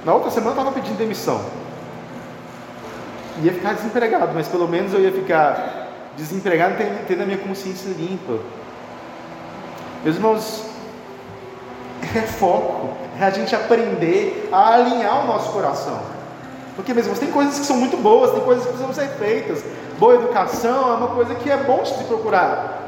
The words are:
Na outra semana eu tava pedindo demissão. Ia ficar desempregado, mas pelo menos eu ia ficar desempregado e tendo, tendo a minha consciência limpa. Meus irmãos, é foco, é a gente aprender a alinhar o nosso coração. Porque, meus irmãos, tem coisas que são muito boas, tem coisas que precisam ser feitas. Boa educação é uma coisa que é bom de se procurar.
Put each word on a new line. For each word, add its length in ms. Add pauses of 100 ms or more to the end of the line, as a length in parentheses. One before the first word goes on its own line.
Na 100
outra 180
semana 220
eu 20
tava 160
pedindo 260
demissão. 440 (2000)
Ia 120
ficar 200
desempregado, 600
mas 140
pelo 200
menos 260
eu 60
ia 120
ficar 800 (280)
desempregado 560
e 40
tendo, 300
tendo 160
a 20
minha 120
consciência 580
limpa. 440 (1600)
Meus 120
irmãos, 500 (1500)
é 60
foco, 680 (300)
é 40
a 60
gente 260
aprender 960
a 220
alinhar 500
o 40
nosso 240
coração. 500 (760)
Porque, 180
meus 120
irmãos, 140
tem 120
coisas 280
que 60
são 120
muito 200
boas, 340
tem 100
coisas 240
que 80
precisam 200
ser 240
feitas. 460 (360)
Boa 160
educação 800
é 20
uma 140
coisa 260
que 140
é 80
bom 260
de 60
se 160
procurar. 840